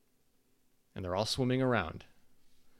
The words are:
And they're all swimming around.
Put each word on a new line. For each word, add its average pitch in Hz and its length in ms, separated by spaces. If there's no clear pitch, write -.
And 95 100
they're 90 100
all 107 100
swimming 127 360
around. 117 440